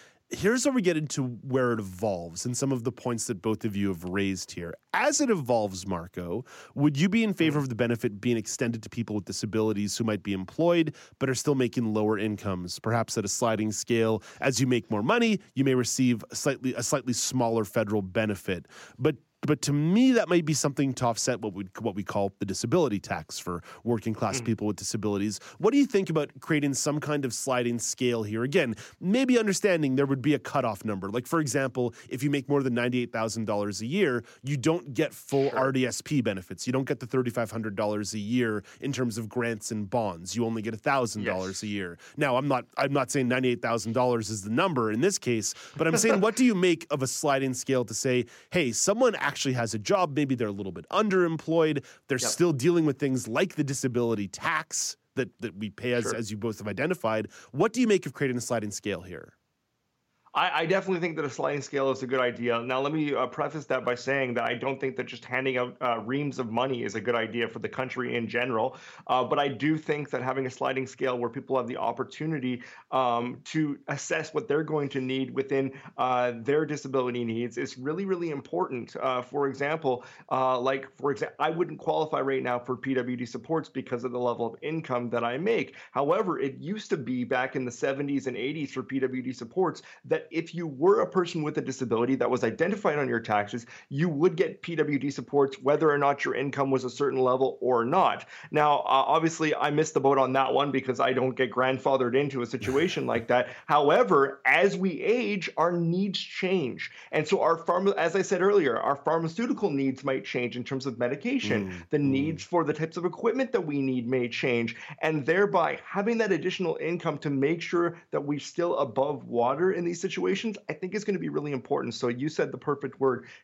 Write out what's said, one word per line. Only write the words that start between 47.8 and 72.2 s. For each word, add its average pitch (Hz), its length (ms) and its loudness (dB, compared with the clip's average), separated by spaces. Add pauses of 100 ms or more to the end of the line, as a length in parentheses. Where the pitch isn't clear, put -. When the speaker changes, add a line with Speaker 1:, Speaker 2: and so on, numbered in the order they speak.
Speaker 1:
to 107 80 -10
say, 123 320 2 (260)
"Hey, 139 220 2
someone 226 420 4 (140)
actually 135 240 -2
has 117 220 -2
a - 20 -2
job, 160 380 2
maybe 143 180 2
they're 117 140 -2
a 104 40 -2
little 98 200 -6
bit 87 180 -12
underemployed, 165 960 2 (240)
they're 131 100 0
Speaker 2:
Yep. 120 140 0
Speaker 1:
still 175 200 4
dealing 160 360 4
with 139 100 2
things 131 300 0
like 147 260 0
the 151 100 -2
disability 120 640 0
tax - 720 -4 (180)
that, 123 140 -2 (100)
that 95 160 -8
we 104 140 -6
pay," 120 240 -4
as, 120 120 0
Speaker 2:
Sure. 113 100 -2
Speaker 1:
as 110 160 -6
you 110 60 -6
both 107 200 -4
have 101 100 -8
identified. 110 600 -2 (240)
What 190 200 2
do 240 80 -4
you 254 60 6
make 208 220 4
of 135 60 -10
creating 127 240 -2
a 117 40 -4
sliding 107 300 -2
scale 95 300 -4
here? 92 320 -16 (1000)
Speaker 2:
I, 160 260 2
I 165 60 2
definitely 185 320 2
think 165 160 -2
that 151 100 -2
a 135 40 -2
sliding 143 340 -2
scale 135 260 0
is 131 140 0
a 127 40 -6
good 131 120 0
idea. 120 420 0
Now, 127 180 -2
let 143 140 0
me, 147 220 0
uh, 123 100 0
preface 147 400 -6
that 127 180 -2
by 123 120 0
saying 131 400 0
that 120 80 0
I 117 100 -2
don't 131 260 -4
think 131 180 -4
that 123 100 -4
just - 180 -14
handing 131 320 -2
out, 123 240 -2
uh, 117 240 0
reams 135 320 -2
of 120 140 -4
money 120 320 0
is 104 100 -6
a 110 80 -4
good 117 140 0
idea 113 320 -2
for 110 100 -10
the 113 100 -8
country 127 480 -4
in 117 120 -2
general. 120 500 -2 (300)
Uh, 127 160 2
but 143 160 0
I 143 80 2
do 139 280 0
think 151 360 -4
that 127 100 -2
having 131 240 -2
a 127 60 -4
sliding 131 340 -2
scale 127 320 -2
where 120 140 -2
people 131 260 -2
have 123 80 0
the 120 120 -6
opportunity, 127 840 -4 (300)